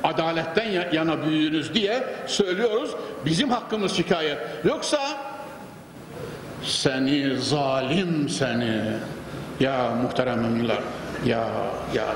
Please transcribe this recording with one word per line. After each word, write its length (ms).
adaletten 680
ya-, 220
yana 320
büyüyünüz 480
diye 300
söylüyoruz. 640
Bizim 240
hakkımız 460
şikayet. 420
Yoksa 360
seni 760
zalim 920
seni. 520
Ya 300
muhterem 380
müminler, 400
ya, 220
ya. 120